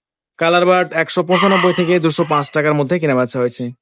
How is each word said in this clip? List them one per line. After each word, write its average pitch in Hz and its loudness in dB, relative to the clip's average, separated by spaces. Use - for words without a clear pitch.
কালারবার্ড 175 2
একশো 160 -2
পঁচানব্বই 180 2
থেকে 175 0
দুশো 160 0
পাঁচ 147 0
টাকার 151 0
মধ্যে 147 -2
কেনা 151 0
বেচা 127 -2
হয়েছে। 123 -4